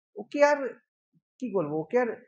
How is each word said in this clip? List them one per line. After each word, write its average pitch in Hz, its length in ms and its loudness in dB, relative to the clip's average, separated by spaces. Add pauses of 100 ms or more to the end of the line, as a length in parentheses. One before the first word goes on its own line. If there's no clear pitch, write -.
(160)
ওকে 285 280 0
আর 285 240 4 (720)
কি 226 160 -8
বলবো, 156 260 -2
ওকে 233 200 -2
আর 233 280 -4